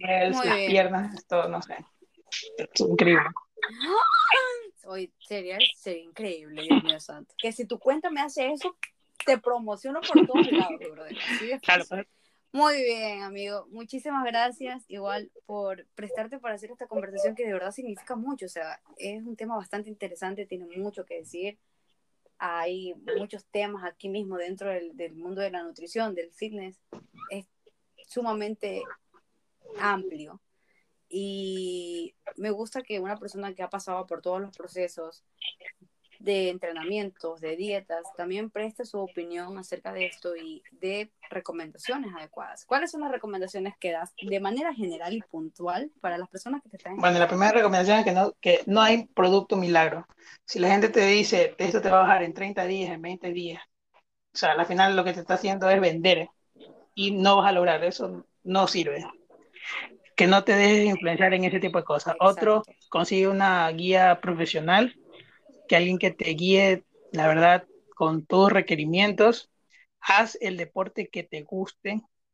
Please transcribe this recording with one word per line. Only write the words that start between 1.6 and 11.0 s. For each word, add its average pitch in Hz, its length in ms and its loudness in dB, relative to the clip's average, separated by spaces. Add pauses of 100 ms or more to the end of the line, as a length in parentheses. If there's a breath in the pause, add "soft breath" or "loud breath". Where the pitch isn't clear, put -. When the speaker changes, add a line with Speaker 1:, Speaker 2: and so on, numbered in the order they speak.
Speaker 2:
sé. - 140 -14 (800)
Es - 240 -2
increíble. 170 440 6 (360)
Speaker 1:
<gasps> 453 1200 0
Oye, 190 360 -10
sería, 190 380 -8 (180)
sería 175 260 -10
increíble, 160 600 -12
Dios 160 200 2
mío 156 180 2
santo. - 380 -18
Que 226 140 -4
si 240 140 -10
tu 233 120 -8
cuenta 311 320 0
me 294 100 -4
hace 277 300 -4
eso, 302 260 -8 (480)
te 262 140 4
promociono 240 600 -4
por 349 260 4
todos 320 200 4
Speaker 2:
<laughs> 262 40 -4
Speaker 1:
lados, - 300 0 (100)
brother. - 260 -16